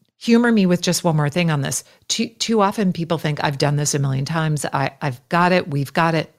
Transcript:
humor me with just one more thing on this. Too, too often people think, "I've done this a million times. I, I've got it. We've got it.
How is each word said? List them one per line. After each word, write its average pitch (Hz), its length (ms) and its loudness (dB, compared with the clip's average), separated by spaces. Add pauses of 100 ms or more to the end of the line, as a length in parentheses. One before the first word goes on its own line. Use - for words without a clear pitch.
(160)
humor 233 360 4
me 202 140 4
with 175 160 2
just - 220 0
one 165 120 2
more 147 140 0
thing 170 200 0
on 147 120 0
this. - 220 -6 (240)
Too, 226 200 -2
too 226 320 -2
often 196 320 0
people 165 240 -4
think, 151 260 -4
"I've 143 160 -2
done 147 180 0
this 147 180 -2
a 147 40 0
million 135 280 -2
times. 156 400 -2
I, 139 240 -2 (100)
I've 131 300 -6
got 175 220 2
it. 180 160 0
We've 143 240 -4
got 165 220 2
it. - 240 -4